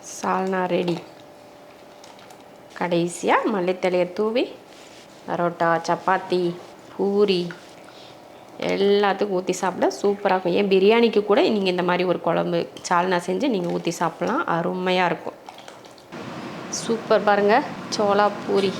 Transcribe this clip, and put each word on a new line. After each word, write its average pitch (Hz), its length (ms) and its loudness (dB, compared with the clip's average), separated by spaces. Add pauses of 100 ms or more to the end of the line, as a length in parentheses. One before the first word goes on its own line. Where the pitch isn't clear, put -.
(120)
சால்னா 185 500 -2 (140)
ரெடி. 175 200 0 (1800)
கடைசியா 175 560 0 (180)
மல்லித்தழையை 180 540 0 (120)
தூவி 220 240 0 (840)
பரோட்டா, 170 420 0 (180)
சப்பாத்தி, 180 540 0 (520)
பூரி 202 480 2 (1300)
எல்லாத்துக்கும் 202 680 2
ஊத்தி 185 220 -4
சாப்பிட 190 260 0 (140)
சூப்பரா 202 340 2
இருக்கும். 180 240 0
ஏன் 202 140 2
பிரியாணிக்கு 214 560 4
கூட 220 120 6 (140)
நீங்க 190 200 0
இந்த 180 140 0
மாதிரி 180 140 2 (100)
ஒரு 175 140 -2
குழம்பு 175 320 0 (280)
சால்னா 180 400 2
செஞ்சு 185 280 0
நீங்க 175 200 -2
ஊத்தி 175 260 -2
சாப்பிடலாம். 180 420 -2 (120)
அருமையா 180 560 0
இருக்கும். - 260 -8 (1500)
சூப்பர் 214 440 0
பாருங்க, 202 260 4 (400)
சோளா 208 320 2 (180)
பூரி 196 340 0